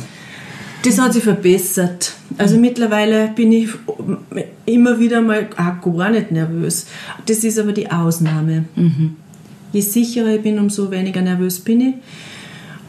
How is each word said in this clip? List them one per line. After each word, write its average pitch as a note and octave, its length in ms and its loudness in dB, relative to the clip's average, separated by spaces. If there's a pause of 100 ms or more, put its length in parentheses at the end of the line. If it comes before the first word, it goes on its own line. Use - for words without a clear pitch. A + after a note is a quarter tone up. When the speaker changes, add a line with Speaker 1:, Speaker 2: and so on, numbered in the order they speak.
(840)
Speaker 1:
Das A#3+ 160 4
hat B3 140 2
sich A#3 100 2
verbessert. F3+ 880 2 (240)
Also G#3 220 4
mittlerweile A3 760 2
bin A3+ 160 4
ich A3+ 180 4 (960)
immer A#3+ 320 4
wieder A#3 220 2
mal G#3+ 260 0 (100)
auch F3 240 -2 (160)
gar F#3 140 0
nicht G#3+ 200 0
nervös. E3 540 -2 (400)
Das A3 180 0
ist A3 140 0
aber G#3 140 0
die G3+ 180 -4
Ausnahme. D#3+ 760 0 (100)
Speaker 2:
Mhm. D#3+ 400 0 (600)
Speaker 1:
Je G3+ 60 2
sicherer A3+ 540 0
ich G#3+ 60 0
bin, G#3+ 160 0
umso G3+ 320 0
weniger F#3 320 -2
nervös F3+ 380 -2
bin A#3 220 2
ich. C4 120 2 (960)